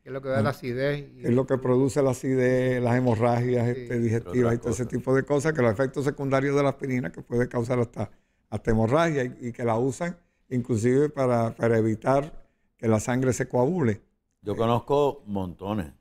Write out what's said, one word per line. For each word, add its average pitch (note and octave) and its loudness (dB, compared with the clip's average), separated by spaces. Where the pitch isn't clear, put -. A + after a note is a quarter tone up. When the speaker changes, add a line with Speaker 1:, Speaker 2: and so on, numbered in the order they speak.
Speaker 1:
Que C3+ -20
es B2+ -14
lo C3+ -10
que C3+ -10
da C3 0
la C#3+ 0
acidez C#3 -4
y B2+ -14
Speaker 2:
es B2 0
lo C3 2
que C3 0
produce C3 2
la C3+ 4
acidez, B2+ 0
las A#2+ 2
hemorragias, A#2+ 2
Speaker 1:
Sí. B2+ -10
Speaker 2:
este, A#2+ -4
digestivas A2+ -2
Speaker 3:
Entre B2 4
otras A#2 2
Speaker 2:
y A#2+ 0
todo A#2+ -4
ese B2 -4
Speaker 3:
cosas. A#2 -6
Speaker 2:
tipo C3 -2
de C3+ 2
cosas, D3 0
que B2+ 0
los A#2 4
efectos C3+ -2
secundarios C#3 0
de C#3+ 2
la C#3 2
aspirina C3 -4
que - -14
puede B2 0
causar B2 -2
hasta, A#2 -4
hasta A2 -2
hemorragia C3+ 2
y, B2 -8
y A#2 -6
que A#2+ -8
la A2+ 2
usan C#3 -4
inclusive B2+ 2
para, A#2+ 0
para A2+ 2
evitar B2+ 0
que A#2 -4
la A2 4
sangre B2+ 0
se B2+ -4
coagule. B2+ 0
Speaker 3:
Yo G2+ -6
conozco A#2+ 0
montones. F#2+ -6